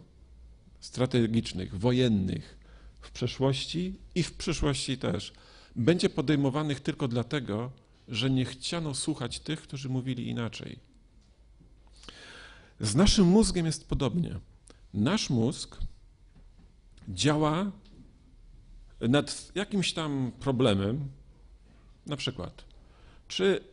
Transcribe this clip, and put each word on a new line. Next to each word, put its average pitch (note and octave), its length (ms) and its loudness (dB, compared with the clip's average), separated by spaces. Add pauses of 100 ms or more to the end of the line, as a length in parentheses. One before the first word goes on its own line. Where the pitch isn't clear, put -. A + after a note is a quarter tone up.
(800)
strategicznych, A2+ 1000 0
wojennych B2 800 2 (440)
w - 100 -20
przeszłości C#3 840 -2 (200)
i F3 80 2
w - 100 -10
przyszłości C#3+ 640 -2
też A2+ 360 -4 (420)
będzie E3+ 340 4
podejmowanych C#3+ 720 0
tylko D3 280 -4
dlatego, A#2 640 -4 (360)
że B2 220 -2
nie C3 160 2
chciano D#3 500 -6
słuchać C3 440 -4
tych, D#3 220 -6
którzy C3+ 280 -10
mówili B2+ 400 -2
inaczej. A#2 500 -8 (2000)
Z G#2 160 0
naszym F#3+ 320 8
mózgiem F#3 380 6
jest - 240 -4
podobnie. C3+ 500 0 (540)
Nasz C#3+ 360 2
mózg A#2+ 480 0 (1300)
działa D3+ 640 2 (1300)
nad C#3+ 560 0
jakimś G3 380 -2
tam C#3 460 -2
problemem, B2+ 720 2 (960)
na D3 120 -6
przykład, - 480 -8 (600)
czy F#3+ 460 2